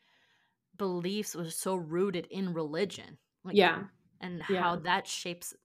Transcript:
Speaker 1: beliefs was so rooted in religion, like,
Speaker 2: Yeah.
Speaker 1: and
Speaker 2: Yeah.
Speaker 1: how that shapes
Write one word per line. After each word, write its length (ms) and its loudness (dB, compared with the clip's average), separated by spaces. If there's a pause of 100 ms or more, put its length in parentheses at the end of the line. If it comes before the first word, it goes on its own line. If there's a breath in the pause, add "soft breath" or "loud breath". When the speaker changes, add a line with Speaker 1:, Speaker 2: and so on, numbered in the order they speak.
(760)
Speaker 1:
beliefs 600 -2
was 220 -6
so 180 0
rooted 520 0
in 260 -2
religion, 640 -4 (260)
like, 140 4
Speaker 2:
Yeah. 300 6 (320)
Speaker 1:
and 280 -6
Speaker 2:
Yeah. 140 2
Speaker 1:
how 160 4
that 300 0
shapes 460 -8 (120)